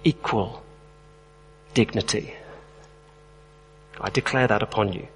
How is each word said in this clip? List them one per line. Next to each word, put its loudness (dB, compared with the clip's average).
equal 0
dignity. 0
I -4
declare 2
that 4
upon 0
you. -10